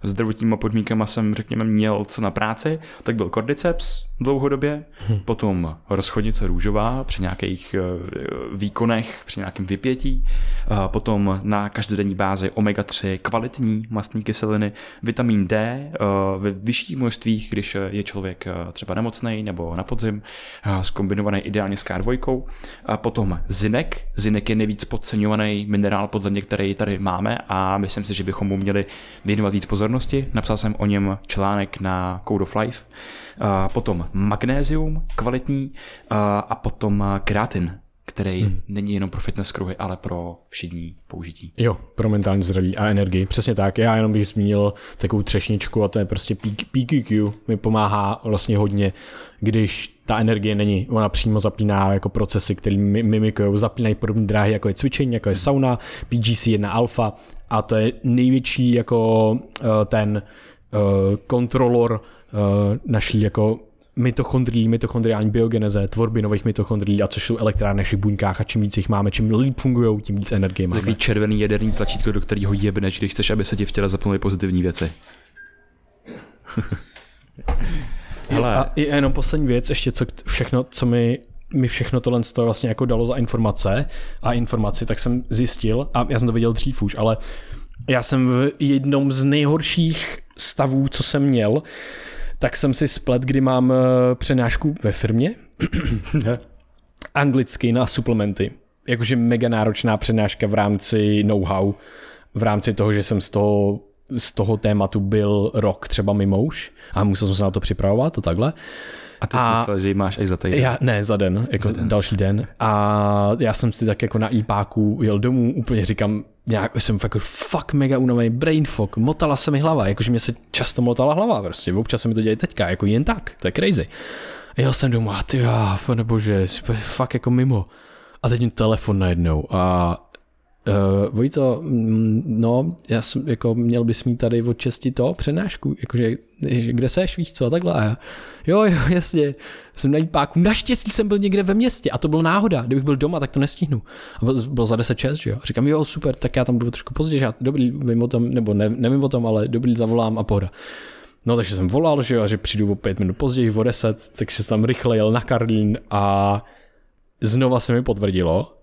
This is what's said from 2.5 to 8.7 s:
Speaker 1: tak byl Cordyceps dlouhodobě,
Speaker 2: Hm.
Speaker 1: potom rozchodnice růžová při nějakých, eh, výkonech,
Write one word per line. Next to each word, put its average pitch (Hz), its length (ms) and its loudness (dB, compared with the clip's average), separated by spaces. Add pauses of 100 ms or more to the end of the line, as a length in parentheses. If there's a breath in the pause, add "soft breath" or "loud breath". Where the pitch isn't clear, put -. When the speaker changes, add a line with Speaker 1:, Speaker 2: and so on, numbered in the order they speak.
Speaker 1:
tak 113 120 -2
byl 98 140 -2
Cordyceps 147 760 -2 (140)
dlouhodobě, 139 640 0 (260 loud breath)
Speaker 2:
Hm. 107 160 0
Speaker 1:
potom 90 520 -2 (120)
rozchodnice 98 580 0
růžová 107 560 0
při - 180 -4
nějakých, 92 580 -6
eh, - 20 0 (760)
výkonech, 110 680 -2